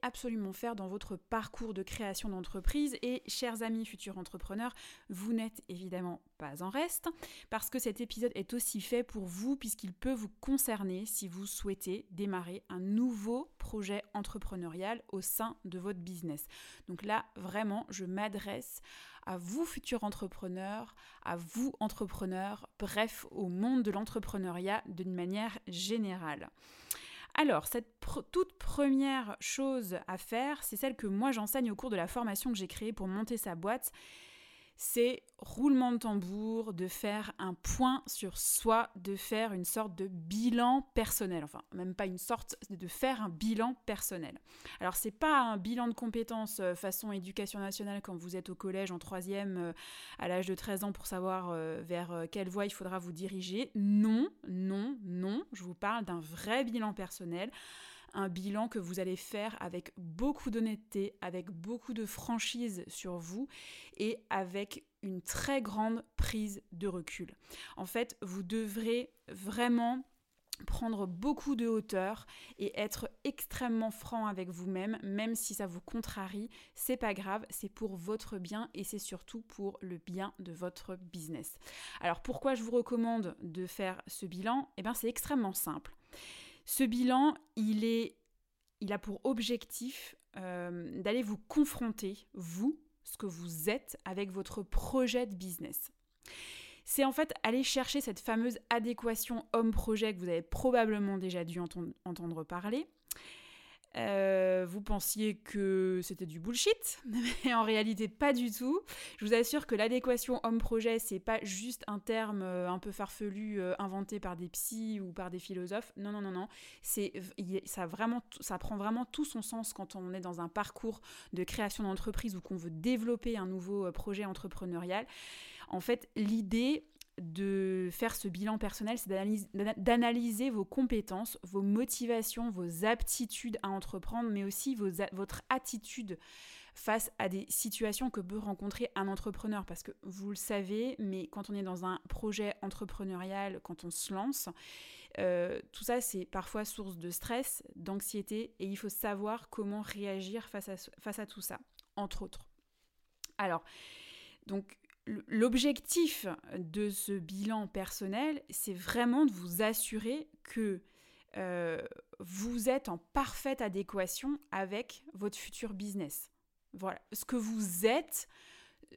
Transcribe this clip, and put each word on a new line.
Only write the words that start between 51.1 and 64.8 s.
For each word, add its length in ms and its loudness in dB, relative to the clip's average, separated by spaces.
euh, 340 -2
vers, 260 -2
euh, 180 -4
quelle 200 -2
voie 160 0
il 80 -2
faudra 260 -4
vous 140 -6
diriger. 640 -4
Non, 540 8
non, 560 0
non, 480 -2
je 100 -10
vous 120 -8
parle 320 -2
d'un 140 -4
vrai 440 0
bilan 280 0
personnel. 600 -4
Un 140 0
bilan 400 -2
que 100 -4
vous 220 -2
allez 160 0
faire 420 -4
avec 380 -6
beaucoup 540 0
d'honnêteté, 720 0
avec 280 -4
beaucoup 440 -6
de 100 -2
franchise 840 -2
sur 300 -6
vous 320 -6
et 220 2
avec 560 -2